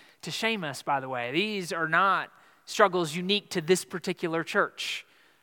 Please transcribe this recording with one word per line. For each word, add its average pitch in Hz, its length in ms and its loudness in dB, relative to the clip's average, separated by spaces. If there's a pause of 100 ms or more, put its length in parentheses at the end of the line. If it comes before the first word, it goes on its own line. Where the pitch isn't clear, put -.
(220)
to 165 100 -10
shame 220 320 -2
us, 139 180 -8
by 139 180 -2
the 131 100 -8
way. 123 220 -4
These 190 420 -2
are 165 140 -2
not 170 440 2 (340)
struggles 175 500 4
unique 190 360 0
to 180 100 -2
this 175 240 2
particular 165 580 -4
church, - 640 -2 (380)